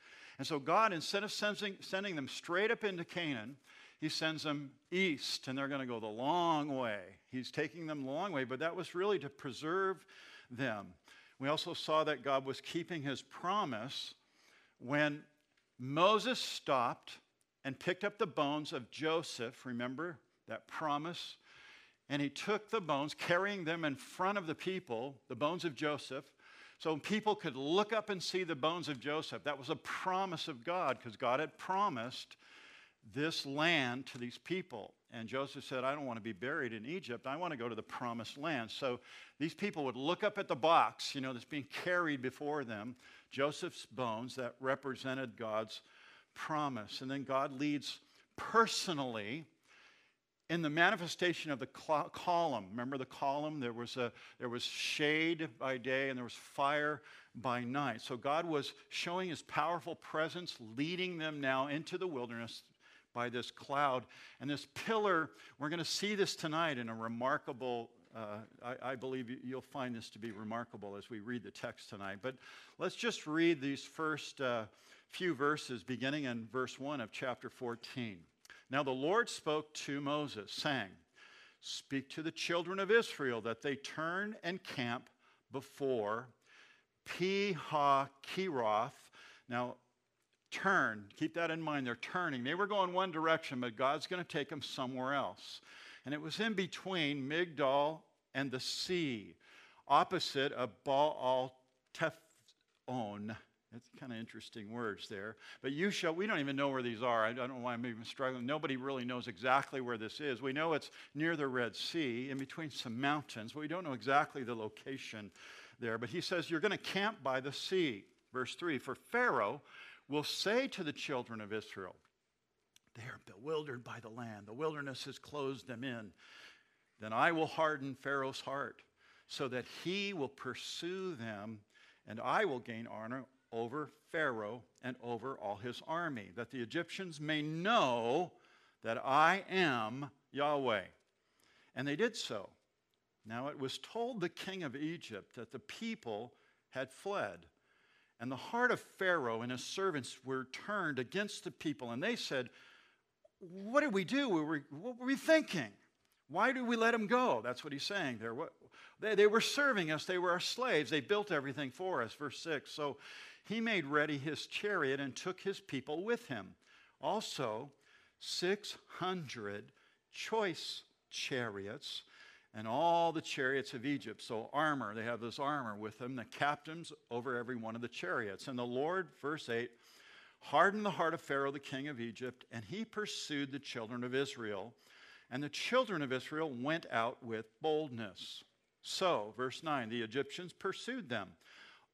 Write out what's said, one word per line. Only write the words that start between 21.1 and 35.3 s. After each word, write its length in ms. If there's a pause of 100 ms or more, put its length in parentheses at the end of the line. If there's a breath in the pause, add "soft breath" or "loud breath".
And 140
he 80
took 400
the 100
bones, 320
carrying 520
them 200
in 120
front 420
of 80
the 80
people, 640 (120)
the 60
bones 300
of 100
Joseph, 500 (540 loud breath)
so 180
people 380
could 220
look 360
up 160
and 140
see 220
the 100
bones 340
of 120
Joseph. 420
That 160
was 100
a 80
promise 720
of 180
God, 380
'cause 140
God 240
had 180
promised 800 (760 loud breath)
this 320
land 600
to 120
these 200
people. 560 (160)
And 180
Joseph 360